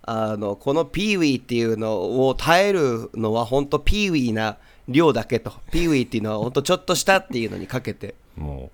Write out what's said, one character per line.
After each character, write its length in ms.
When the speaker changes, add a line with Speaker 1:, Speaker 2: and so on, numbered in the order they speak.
Speaker 1:
あ 340
の、 180
こ 180
の 120
ピ 300
ー 40
ウ 20
ィ 160
ー 40
っ 20
て 120
い 80
う 140
の 500
を 80
耐 340
え 40
る 420
の 180
は 120
本 220
当 120
ピ 300
ー 20
ウ 40
ィ 140
ー 40
な 240
量 260
だ 100
け 160
と。 140
ピ 140
ー 40
ウ 40
ィ 100
ー 40
っ 20
て 80
い 20
う 40
の 80
は 80
本 120
当 100
ち 100
ょ 40
っ 100
と 100
し 80
た 140
っ 100
て 120
い 80
う 40
の 60
に 80
か 160
け 120
て 200
Speaker 2:
も 380